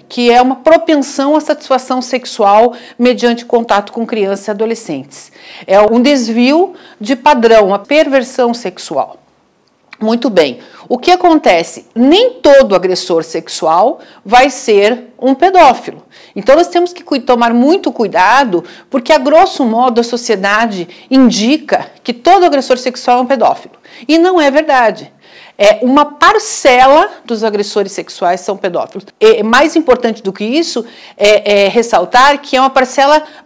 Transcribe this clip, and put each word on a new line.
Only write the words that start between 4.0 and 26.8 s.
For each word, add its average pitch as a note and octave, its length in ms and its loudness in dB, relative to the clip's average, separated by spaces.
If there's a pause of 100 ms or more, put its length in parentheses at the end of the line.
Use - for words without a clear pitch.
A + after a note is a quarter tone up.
crianças G3 420 -6
e G#3+ 40 -6
adolescentes. G#3 800 -10 (340)
É F#3+ 140 2
um A3+ 220 2
desvio C4 720 0 (260)
de A3+ 160 -4
padrão, A3+ 520 2
uma G3+ 120 -2
perversão C4 760 -2
sexual. F3 600 -8 (840)
Muito A#3+ 300 -2
bem. D3+ 300 0 (280)
O A#3+ 80 -4
que A#3+ 140 -2
acontece? D4+ 880 0
Nem F#4 380 2
todo C4+ 420 4
agressor F3 480 -2
sexual E3+ 760 -2 (240)
vai B3 280 2
ser A3 680 -2
um C4 140 0
pedófilo. E4 720 0 (320)
Então, G3+ 200 2
nós F4 120 2
temos F4 260 -2
que - 100 -20
cui-, C#4 160 -6
tomar A#3 320 0
muito C#4 400 0
cuidado, G3 720 0 (280)
porque, C4 200 -4
a D4+ 60 6
grosso D4 480 2
modo, A#3 340 0
a A#3 40 0
sociedade G#3+ 840 -4 (220)
indica B3+ 800 0 (160)
que A#3+ 100 -6
todo F4+ 320 2
agressor C#4 320 0
sexual B3 400 -2
é B3+ 40 0
um B3+ 40 -4
pedófilo. A#3+ 480 -2 (340)
E D#4+ 120 2
não F4+ 200 2
é C#4+ 120 2
verdade. B3+ 600 0 (460)
É, G#3 240 2
uma C#4 240 2
parcela D4 1040 2 (160)